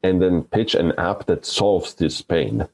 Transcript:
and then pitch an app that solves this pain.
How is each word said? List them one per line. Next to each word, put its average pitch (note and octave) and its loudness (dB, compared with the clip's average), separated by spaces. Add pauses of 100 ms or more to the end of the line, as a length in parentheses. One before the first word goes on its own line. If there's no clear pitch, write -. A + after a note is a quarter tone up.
and F#2 2
then F2+ 2
pitch A2 0
an E2+ 2
app F#2 -2
that E2+ -2
solves G2+ 0
this - -2
pain. E2+ -2